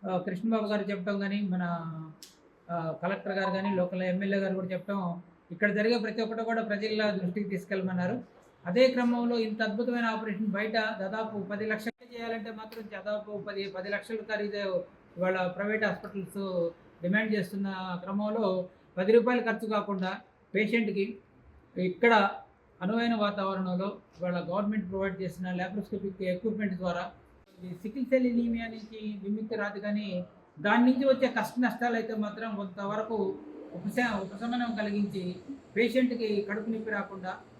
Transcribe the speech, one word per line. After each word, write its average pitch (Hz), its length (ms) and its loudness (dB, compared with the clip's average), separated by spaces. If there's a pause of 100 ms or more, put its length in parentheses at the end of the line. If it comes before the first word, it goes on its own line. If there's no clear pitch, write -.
ఆ, 185 80 2
కృష్ణబాబు 208 500 0
గారు 202 240 0
చెప్పడం 196 280 -2
కానీ, 196 220 0
మన, 180 220 0 (1080)
ఆ, 160 320 -2
కలెక్టర్ 196 300 -2
గారు 190 180 2
కానీ, 190 240 2
లోకల్ 180 280 2
ఎమ్మెల్యే 196 360 2
గారు 190 160 2
కూడా 185 120 -2
చెప్పడం, 180 540 -2 (300)
ఇక్కడ 202 240 2
జరిగే 220 240 4
ప్రతి 220 220 -2
ఒక్కటి 226 220 -2
కూడా 226 200 0
ప్రజల 214 460 0
దృష్టికి 185 400 0
తీసుకెళ్ళమన్నారు. 185 720 0 (440)
అదే 233 220 6
క్రమంలో 240 520 4
ఇంత 220 220 0
అద్భుతమైన 233 440 0
ఆపరేషన్ 220 420 -2
బయట 208 260 0
దాదాపు 214 640 -2
పది 202 280 -4
లక్షలు 233 520 -4
చేయాలంటే 226 340 -6
మాత్రం 220 320 -12 (100)
దాదాపు 208 540 -4
పది, 196 220 -4
పది 185 200 -6
లక్షలు 208 280 -4
ఖరీదు 202 680 0 (340)
ఇవాళ 185 300 2
ప్రైవేట్ 202 380 0
హాస్పిటల్స్ 185 840 -2 (340)
డిమాండ్ 214 320 2
చేస్తున్న 196 380 -2 (300)
క్రమంలో 202 600 0 (320)
పది 190 140 4
రూపాయలు 233 300 8
ఖర్చు 226 300 -2
కాకుండా 202 460 0 (380)
పేషెంట్కి 208 600 2 (600)
ఇక్కడ 196 520 6 (520)
అనువైన 233 340 2
వాతావరణంలో 196 840 0 (220)
ఇవాళ 175 300 0
గవర్నమెంట్ 202 400 0
ప్రొవైడ్ 190 320 -2
చేసిన 180 300 -4
లాప్రోస్కోపిక్ 196 680 -4
ఎక్విప్‌మెంట్ 196 520 0
ద్వారా 180 380 -2 (520)
ఈ 180 100 -8
సికిల్ 240 320 -4
సెల్ 254 200 4
ఎనీమియా 233 420 2
నుంచి 214 560 -8
విముక్తి 214 320 -2
రాదు, 202 240 -2
కానీ 202 460 -2 (340)
దాని 220 260 6
నుంచి 254 220 6
వచ్చే 262 200 6
కష్ట 226 320 0
నష్టాలు 240 360 2
అయితే 220 200 -2
మాత్రం 214 400 -4
కొంతవరకు 202 800 -2 (380)
ఉపశ-, 208 480 0
ఉపశమనం 226 560 -2
కలిగించి 202 580 -2 (420)
పేషెంట్కి 226 720 2
కడుపు 214 200 -2
నొప్పి 220 220 -2
రాకుండా, 190 440 -4 (240)